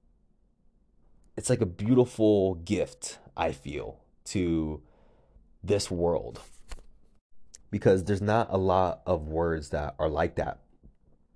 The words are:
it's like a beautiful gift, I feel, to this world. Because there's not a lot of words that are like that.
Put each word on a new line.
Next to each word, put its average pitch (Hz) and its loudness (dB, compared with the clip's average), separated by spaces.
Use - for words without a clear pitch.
it's - -2
like - 2
a 107 0
beautiful 107 4
gift, 82 -4
I 82 -2
feel, 69 -10
to 80 -2
this 98 0
world. 85 -2
Because 95 4
there's 98 0
not 107 2
a 95 0
lot 92 2
of 78 -2
words 80 -2
that 76 -6
are 78 0
like 80 -2
that. - -4